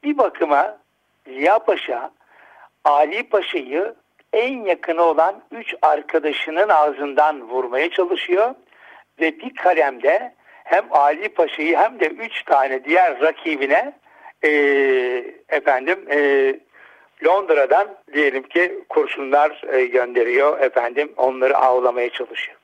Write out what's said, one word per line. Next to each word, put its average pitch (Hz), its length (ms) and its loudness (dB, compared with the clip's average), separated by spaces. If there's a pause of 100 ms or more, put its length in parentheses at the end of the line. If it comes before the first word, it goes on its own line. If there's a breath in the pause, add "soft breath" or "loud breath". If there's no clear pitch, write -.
Bir 294 140 -2
bakıma 185 600 0 (500)
Ziya 139 320 2
Paşa, - 520 -4 (720 soft breath)
Ali 151 400 2
Paşa'yı 170 720 -4 (380)
en 247 320 -2
yakını 170 380 0
olan 165 480 2
üç 226 300 -12
arkadaşının 156 880 0
ağzından 147 800 0
vurmaya 127 400 -2
çalışıyor 190 680 -2 (640 loud breath)
ve 156 200 -2
bir 240 160 -14
kalemde 156 760 0 (300 soft breath)
hem 190 280 0
Ali 156 380 2
Paşa'yı 160 480 -2
hem 220 220 0
de 180 80 0
üç 220 360 -10
tane 135 420 0
diğer 156 360 2
rakibine, 160 720 -2 (500 loud breath)
e, 156 60 2 (1000)
efendim, 147 640 -2
e, 147 80 0 (1080 soft breath)
Londra'dan 170 680 2 (180)
diyelim 139 300 0
ki 180 360 -2 (100)
kurşunlar, 147 720 0 (120)
e, 127 120 2
gönderiyor, 123 760 0
efendim, 123 580 -2
onları 131 400 0
avlamaya 123 520 2
çalışıyor. - 540 -10